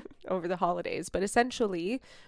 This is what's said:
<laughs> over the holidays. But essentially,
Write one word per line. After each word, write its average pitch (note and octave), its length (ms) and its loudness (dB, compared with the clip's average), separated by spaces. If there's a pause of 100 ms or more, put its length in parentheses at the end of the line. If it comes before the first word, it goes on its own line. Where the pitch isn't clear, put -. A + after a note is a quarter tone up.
<laughs> - 280 -10
over F3 180 0
the F3+ 100 0
holidays. F3 520 0
But F3+ 140 0
essentially, G#3+ 800 0 (280)